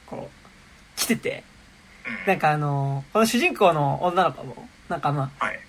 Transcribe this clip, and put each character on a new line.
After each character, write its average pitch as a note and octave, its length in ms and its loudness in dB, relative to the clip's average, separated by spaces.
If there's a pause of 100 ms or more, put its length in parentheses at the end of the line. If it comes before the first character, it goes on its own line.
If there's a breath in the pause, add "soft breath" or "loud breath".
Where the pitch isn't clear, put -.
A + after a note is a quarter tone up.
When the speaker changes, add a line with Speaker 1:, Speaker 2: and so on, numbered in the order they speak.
Speaker 1:
こ - 240 -12
う、 - 720 -20
来 - 60 -2
て - 100 2
て、 - 280 -6 (600)
Speaker 2:
う - 40 -10
ん。 - 180 -8
Speaker 1:
な F#3+ 80 4
ん - 40 -6
か、 D#3 120 4
あ D3+ 60 2
の C#3 540 -2
ー、 - 20 -20
こ G#3+ 60 2
の A3+ 60 6
主 A#3+ 140 2
人 E4+ 160 2
公 F3+ 180 6
の C#3+ 300 0
女 F3+ 200 2
の D3 100 2
子 - 100 -14
も、 - 240 -14 (200)
な C#3 100 -4
ん C#3 40 -6
か、 C#3+ 120 0
ま C#3 260 -2
あ、 A#2 60 0
Speaker 2:
は G#2+ 60 -2
い。 - 180 -10